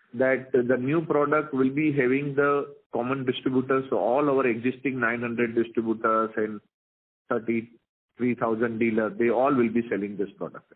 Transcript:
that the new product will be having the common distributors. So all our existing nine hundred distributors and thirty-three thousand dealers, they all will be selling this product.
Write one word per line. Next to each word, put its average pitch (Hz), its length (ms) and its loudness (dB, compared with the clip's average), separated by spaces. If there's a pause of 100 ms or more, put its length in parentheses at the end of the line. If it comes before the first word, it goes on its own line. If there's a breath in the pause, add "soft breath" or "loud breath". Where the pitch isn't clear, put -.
(140)
that 131 400 0
the 123 240 2
new 139 240 0
product 151 520 0
will 131 180 2
be 151 200 0
having 139 440 0
the 143 380 0 (200)
common 127 320 -2
distributors. 131 640 0
So 117 80 0
all 123 320 2
our 135 160 2
existing 127 540 -2
nine 117 220 0
hundred 117 340 -2
distributors 113 840 0
and 107 240 -4 (680)
thirty-three 117 1080 -4
thousand 113 420 -2
dealers, 110 400 0
they 117 120 2
all 127 240 2
will 120 160 4
be 117 200 2
selling 101 260 -4
this 92 220 -4
product. - 380 -12